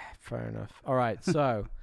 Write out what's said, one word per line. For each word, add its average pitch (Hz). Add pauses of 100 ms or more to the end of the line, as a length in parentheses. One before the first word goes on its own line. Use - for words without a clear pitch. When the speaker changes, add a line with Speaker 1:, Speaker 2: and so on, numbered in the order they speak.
(220)
Speaker 1:
fair 117
enough. 110 (140)
All 135
right, 120
Speaker 2:
<laughs> -
Speaker 1:
so, 135 (160)